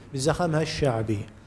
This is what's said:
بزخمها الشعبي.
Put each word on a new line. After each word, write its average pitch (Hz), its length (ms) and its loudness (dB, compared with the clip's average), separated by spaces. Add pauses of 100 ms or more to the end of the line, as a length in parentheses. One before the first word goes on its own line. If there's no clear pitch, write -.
(140)
بزخمها 156 480 2
الشعبي. 113 560 0 (280)